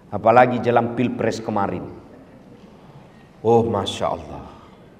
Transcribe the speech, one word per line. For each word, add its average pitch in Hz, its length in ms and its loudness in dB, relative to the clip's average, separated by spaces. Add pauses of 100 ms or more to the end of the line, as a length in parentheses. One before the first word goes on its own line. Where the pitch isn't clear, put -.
Apalagi 120 480 4
jelang 117 400 0
Pilpres 110 400 -2
kemarin. 98 480 -6 (1600)
Oh, 117 160 4
Masya 101 480 -4
Allah. 76 400 -10 (500)